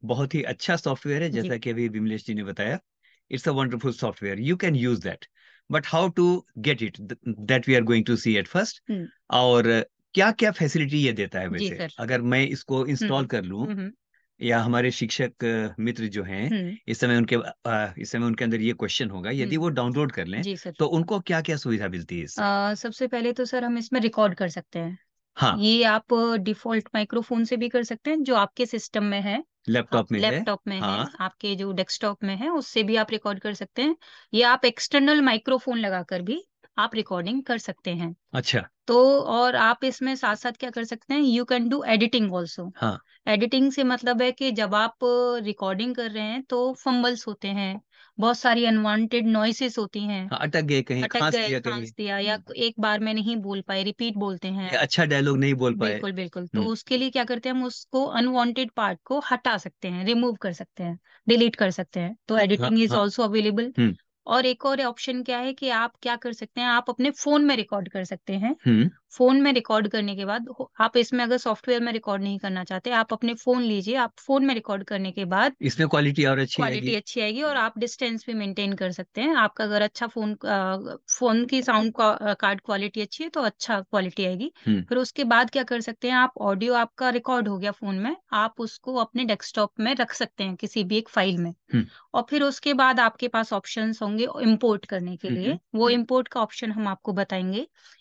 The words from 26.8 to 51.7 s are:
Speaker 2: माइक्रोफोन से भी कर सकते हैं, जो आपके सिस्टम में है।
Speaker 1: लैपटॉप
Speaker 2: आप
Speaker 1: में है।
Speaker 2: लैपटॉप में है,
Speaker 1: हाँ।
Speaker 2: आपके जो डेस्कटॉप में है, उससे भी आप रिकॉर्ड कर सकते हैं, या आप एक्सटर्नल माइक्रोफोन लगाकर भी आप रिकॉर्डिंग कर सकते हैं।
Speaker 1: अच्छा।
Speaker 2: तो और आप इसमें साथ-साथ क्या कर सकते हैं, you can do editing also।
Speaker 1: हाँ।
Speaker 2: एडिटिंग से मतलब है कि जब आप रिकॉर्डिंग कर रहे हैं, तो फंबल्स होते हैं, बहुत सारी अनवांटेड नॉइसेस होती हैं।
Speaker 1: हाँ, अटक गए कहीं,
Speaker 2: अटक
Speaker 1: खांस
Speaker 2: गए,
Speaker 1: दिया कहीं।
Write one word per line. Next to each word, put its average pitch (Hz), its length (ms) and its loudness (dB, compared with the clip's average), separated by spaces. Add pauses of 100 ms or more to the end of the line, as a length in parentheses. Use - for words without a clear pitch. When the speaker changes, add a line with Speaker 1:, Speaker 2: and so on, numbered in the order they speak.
Speaker 2:
माइक्रोफोन 226 500 0
से 247 120 -2
भी 233 120 -2
कर 240 140 0
सकते 233 280 -6
हैं, 311 120 0
जो 262 120 2
आपके 240 320 2
सिस्टम 220 380 -4
में 202 160 0
है। 202 240 -4 (240)
Speaker 1:
लैपटॉप 117 300 2
Speaker 2:
आप 113 140 0
Speaker 1:
में 104 80 2
है। 151 100 4
Speaker 2:
लैपटॉप - 360 -2
में 202 100 -4
है, 190 60 -4
Speaker 1:
हाँ। 208 380 -2
Speaker 2:
आपके 202 340 -4
जो 196 180 -4
डेस्कटॉप 196 520 -4
में 196 120 -2
है, 240 120 -4
उससे 277 340 -2
भी 214 140 2
आप 220 140 0
रिकॉर्ड 208 300 -4
कर 208 140 -6
सकते 196 280 -8
हैं, 320 140 2 (380)
या 240 160 6
आप 247 140 4
एक्सटर्नल 277 560 4
माइक्रोफोन 247 580 2
लगाकर 185 440 -2
भी 254 220 -4 (340)
आप 214 160 0
रिकॉर्डिंग 208 480 -2
कर 240 160 -2
सकते - 320 -8
हैं। 170 260 -4 (180)
Speaker 1:
अच्छा। 123 340 0 (180)
Speaker 2:
तो 262 340 6
और 247 360 2
आप 233 280 4
इसमें 262 320 -2
साथ-साथ 240 360 -2
क्या 247 180 -8
कर 233 140 -6
सकते 226 300 -6
हैं, 294 60 2
you 247 320 2
can 240 200 2
do 285 160 -2
editing 220 440 2
also। 175 440 -6
Speaker 1:
हाँ। 104 260 -2 (240)
Speaker 2:
एडिटिंग 240 460 2
से 269 120 0
मतलब 247 380 0
है 247 100 2
कि 269 180 -2
जब 208 240 -2
आप 220 220 2 (460)
रिकॉर्डिंग 208 520 -4
कर 233 160 -6
रहे 214 140 -6
हैं, 226 180 -6
तो 254 300 -2
फंबल्स 247 540 0
होते 208 220 -8
हैं, 196 320 -4 (380)
बहुत 220 200 2
सारी 233 260 4
अनवांटेड 220 640 2
नॉइसेस 226 520 2
होती 208 220 -4
हैं। 202 260 -4
Speaker 1:
हाँ, - 140 -4
अटक 151 200 0
गए 143 220 2
कहीं, 127 200 -2
Speaker 2:
अटक - 180 -2
Speaker 1:
खांस 151 140 4
Speaker 2:
गए, 226 140 0
Speaker 1:
दिया 208 120 -2
कहीं। 233 140 -4